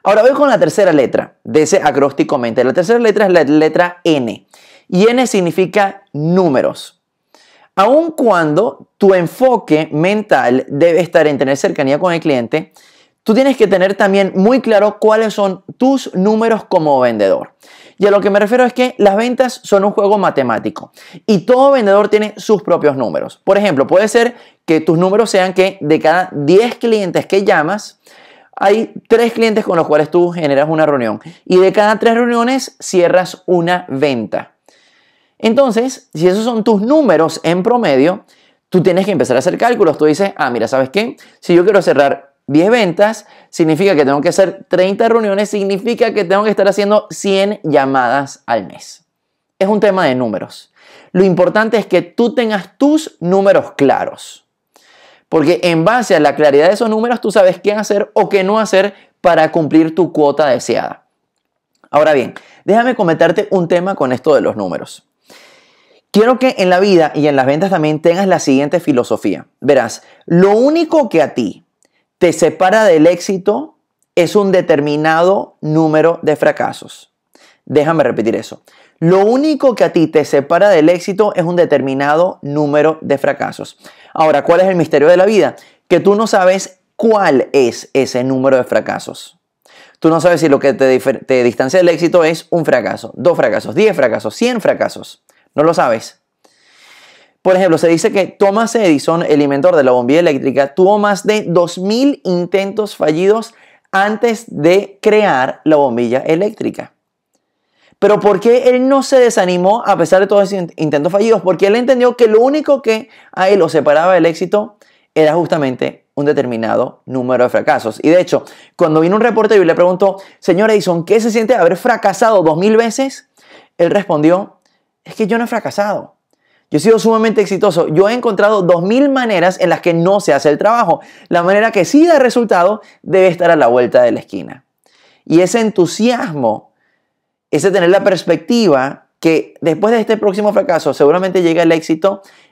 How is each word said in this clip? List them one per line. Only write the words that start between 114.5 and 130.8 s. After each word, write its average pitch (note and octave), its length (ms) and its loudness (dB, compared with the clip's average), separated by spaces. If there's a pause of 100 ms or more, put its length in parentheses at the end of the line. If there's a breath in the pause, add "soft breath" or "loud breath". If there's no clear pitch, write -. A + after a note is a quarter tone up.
era D#3 200 2
justamente D3 800 -4
un C#3+ 100 -6
determinado A#2+ 800 -2
número B2 380 -2
de B2 60 0
fracasos. A#2 520 -2
Y D3 60 0
de F3+ 120 4
hecho, - 240 -2 (300 loud breath)
cuando D#3+ 240 0
vino E3+ 160 2
un A3 80 0
reportero A3 400 2
y E3 40 0
le D#3+ 100 0
preguntó, F#3 440 0 (200 loud breath)
"Señor G#3 320 0
Edison, E3+ 320 -2
¿qué G#3 160 2
se A3+ 100 -2
siente A3+ 240 0
haber F3+ 220 2
fracasado A3 640 0
dos D#3 140 0
mil G#3+ 200 2
veces?", A#3 520 -4 (500 soft breath)
Él E3+ 140 0
respondió, F3 640 -2 (460)
"Es E3 100 -20
que A3 140 -4
yo A3+ 100 -2
no A#3 60 -4
he - 20 -6
fracasado. G#3 680 -6 (560)
Yo D3+ 60 0
he - 20 -4
sido A3 180 4
sumamente A3 420 0
exitoso. F3+ 460 0
Yo F#3 220 2
he A#3 60 -2
encontrado G#3+ 480 0
dos E3+ 200 2
mil B3+ 280 0
maneras G3+ 500 -2
en F3+ 80 0
las D#3+ 120 -2
que E3+ 140 0
no F#3 240 2
se D#3 160 0
hace C#3 140 0
el D3 100 2
trabajo. A3 440 0 (260 loud breath)